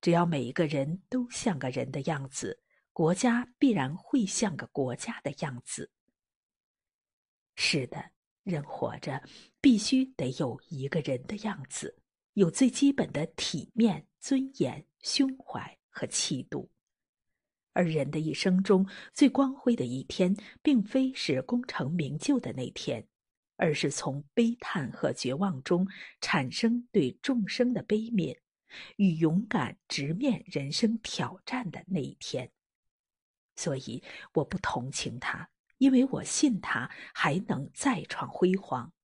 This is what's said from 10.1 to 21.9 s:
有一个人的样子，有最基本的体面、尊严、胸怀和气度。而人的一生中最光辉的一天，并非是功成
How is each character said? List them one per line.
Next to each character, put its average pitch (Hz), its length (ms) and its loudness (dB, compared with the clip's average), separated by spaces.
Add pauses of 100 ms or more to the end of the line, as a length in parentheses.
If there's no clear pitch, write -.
有 143 300 -4
一 135 200 -6
个 160 120 0
人 147 260 -4
的 208 120 -8
样 190 320 -6
子， - 260 -10 (380)
有 190 160 4
最 262 180 4
基 277 240 4
本 - 200 0
的 147 160 -2
体 - 460 -6
面、 208 320 2 (140)
尊 269 300 0 (100)
严、 143 260 -2 (140)
胸 269 380 2
怀 - 400 -12 (100)
和 - 180 -8
气 - 360 -2
度。 - 280 -8 (1040)
而 180 120 2
人 151 260 0
的 156 100 -2
一 156 140 -2
生 185 280 2
中 190 240 6 (280)
最 285 120 8
光 269 280 4
辉 247 200 2
的 131 120 -2
一 127 180 -6
天， 185 320 2 (240)
并 262 220 6
非 262 320 0
是 131 260 0
功 247 260 -2
成 - 240 -4